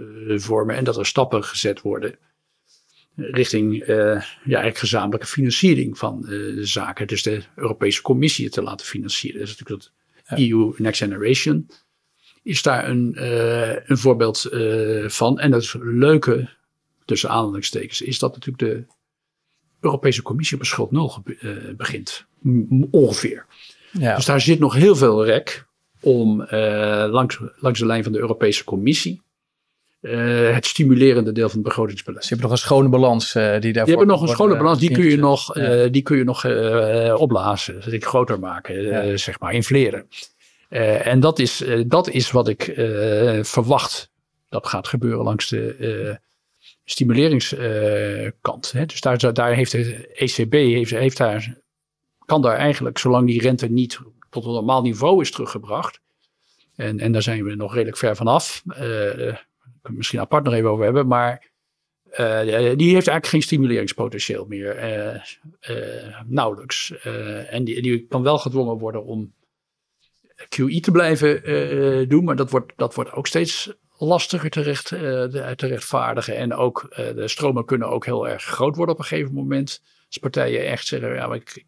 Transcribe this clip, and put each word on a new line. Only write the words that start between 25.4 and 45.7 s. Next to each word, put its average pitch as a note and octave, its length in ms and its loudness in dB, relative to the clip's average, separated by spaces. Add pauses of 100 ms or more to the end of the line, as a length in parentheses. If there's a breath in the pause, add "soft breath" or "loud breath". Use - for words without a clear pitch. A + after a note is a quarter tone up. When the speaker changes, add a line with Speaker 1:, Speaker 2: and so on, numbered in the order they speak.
Speaker 1:
om, A2+ 420 4
eh, G#2+ 680 0
langs, B2 300 0 (160)
langs A#2+ 240 0
de A#2 60 0
lijn A2+ 180 2
van A2+ 80 -4
de G#2+ 80 -2
Europese A2+ 440 0
Commissie, G2+ 580 -2 (800)
eh, A#2+ 520 2
het B2 120 0
stimulerende B2 640 6
deel A2 180 0
van G#2+ 100 -4
het G#2+ 80 -2
begrotingsbeleid. G#2 520 -4
Speaker 2:
Dus - 100 -8
je B2+ 60 0
hebt A#2+ 120 -2
nog A#2+ 100 2
een - 80 -2
schone C#3 240 6
balans, B2+ 460 4
eh, G#2+ 240 2
die A2+ 140 0
daarvoor A2+ 200 4
Speaker 1:
Je - 40 6
hebt G3+ 140 8
nog F3 80 4
een D#3+ 60 0
Speaker 2:
kan A#2+ 100 2
Speaker 1:
schone G3+ 140 4
Speaker 2:
worden D#3 160 2
Speaker 1:
balans, D#3+ 140 4
die D#3+ 120 4
kun C3 120 4
je D#3 60 6
Speaker 2:
ingezet. D3 160 4
Speaker 1:
nog, - 300 2
Speaker 2:
Ja. D3+ 60 -2 (220)
Speaker 1:
eh, B2 80 4
die C#3 100 4
kun D3 160 0
je C3 60 4
nog, B2 220 -2
eh, A2+ 720 2
opblazen, G2+ 580 0
dus G2+ 180 -12
ik G#2+ 120 -6
groter B2 340 0
maken, F#2 360 -10
eh, G#2 360 -2
Speaker 2:
Ja. G2+ 60 -2
Speaker 1:
zeg - 220 -8
maar, G#2+ 140 -6
infleren. A#2+ 540 0 (600 loud breath)
Eh, G#2+ 380 0
en B2+ 120 6
dat D#3 200 4
is, B2 220 0
eh, A#2+ 260 0
dat E3 220 2
is - 220 -2
wat A#2+ 160 4
ik, G#2 200 -4
eh, A2 760 0
verwacht - 680 -2 (380)
dat - 180 -8
gaat - 200 -6
gebeuren A#2 360 -2
langs G#2+ 260 -2
de, A2+ 260 -4